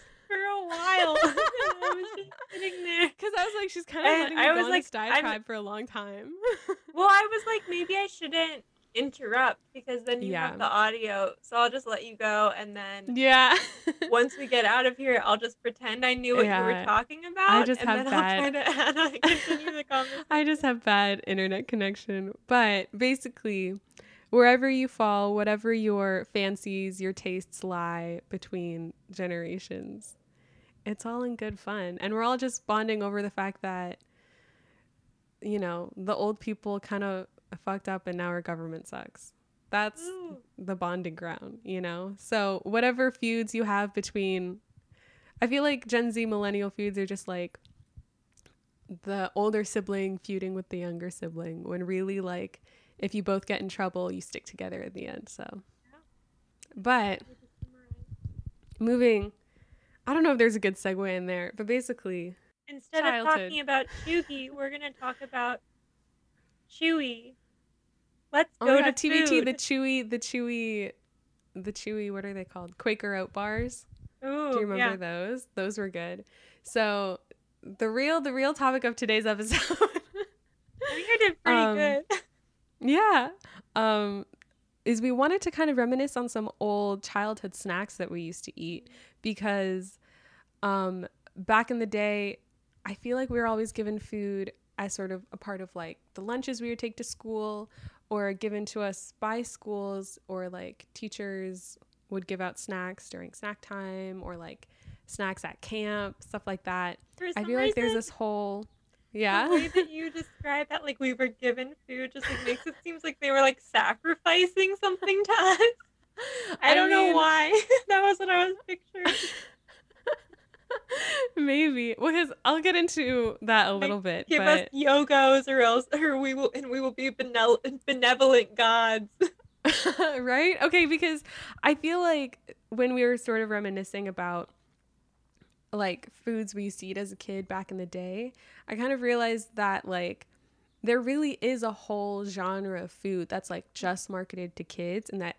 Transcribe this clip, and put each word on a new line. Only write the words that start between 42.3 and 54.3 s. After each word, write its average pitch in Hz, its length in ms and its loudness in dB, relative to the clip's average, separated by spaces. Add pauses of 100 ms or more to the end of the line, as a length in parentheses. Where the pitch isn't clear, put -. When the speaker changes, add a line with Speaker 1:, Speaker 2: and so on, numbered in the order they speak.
Speaker 2:
whatever 247 480 2
feuds 226 440 -2
you 226 100 0
have 202 280 0
between, 190 680 -4 (800)
I 254 60 4
feel 277 160 2
like 285 240 0
Gen 240 240 2
Z 226 140 -2
millennial 202 440 -2
feuds 208 260 -4
are 196 100 -2
just, 196 220 -8
like, 180 300 -6 (1400)
the 196 320 -4
older 208 300 0
sibling 196 540 -4
feuding 190 360 -6
with 185 140 -8
the 180 100 -8
younger 175 320 -8
sibling, 165 540 -10
when 180 200 -6
really, 190 360 -4
like, 185 400 -8 (380)
if - 160 -4
you 208 80 -2
both 196 240 -2
get 202 140 -2
in 196 80 -6
trouble, 185 440 -4
you 185 80 -8
stick - 240 -12